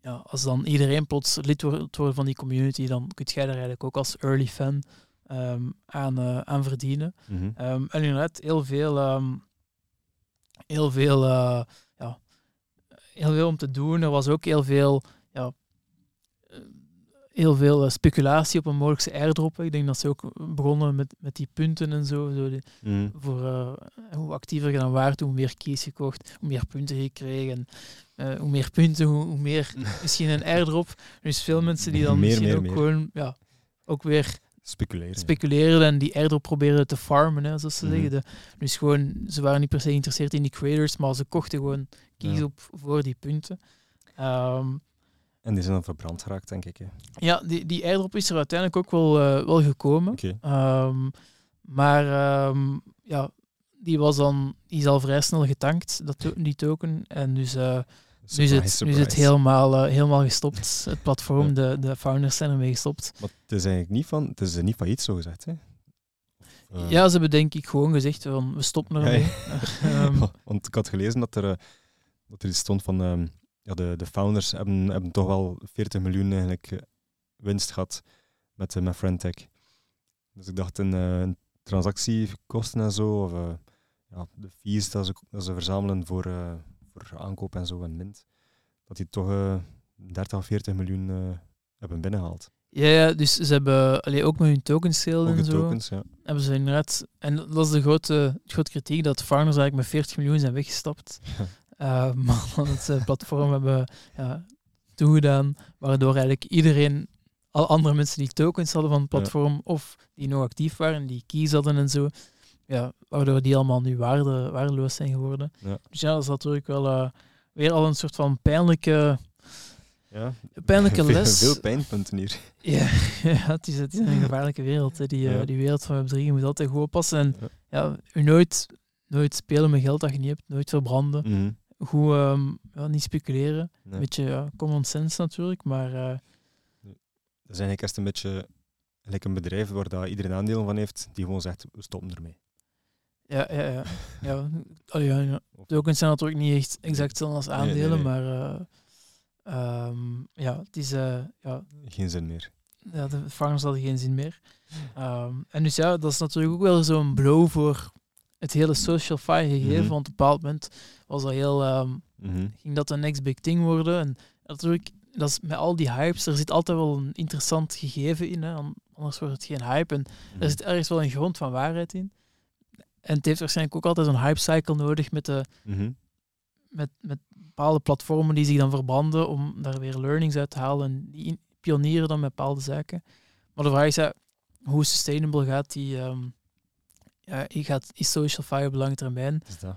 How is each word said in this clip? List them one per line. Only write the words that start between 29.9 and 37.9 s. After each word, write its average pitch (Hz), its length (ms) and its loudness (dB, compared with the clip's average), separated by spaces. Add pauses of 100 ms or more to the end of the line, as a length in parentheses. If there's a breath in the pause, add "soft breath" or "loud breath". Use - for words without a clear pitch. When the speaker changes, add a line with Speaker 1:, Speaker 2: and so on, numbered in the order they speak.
Speaker 1:
misschien 165 260 0
een 147 160 0
airdrop. 170 500 0 (280 loud breath)
Dus 151 200 -4
veel 165 200 2
mensen 165 300 -2
die - 120 2
dan 98 140 6
Speaker 2:
Meer, 101 100 6
Speaker 1:
misschien 110 200 4
Speaker 2:
meer, 104 80 4
Speaker 1:
ook 95 60 2
Speaker 2:
meer. 92 100 -2
Speaker 1:
gewoon, 156 400 2
ja, 135 240 -8 (480)
ook 151 180 -4
weer 151 360 0 (240)
Speaker 2:
Speculeren. 90 520 -6
Speaker 1:
speculeerden 151 680 4
en 151 160 6
die 139 180 -2
airdrop 151 260 2
probeerden 143 440 4
te 143 100 -4
farmen, 147 480 2
hè, 151 140 -4
zoals 147 200 -6
ze - 80 -6
Speaker 2:
Mhm. 156 80 0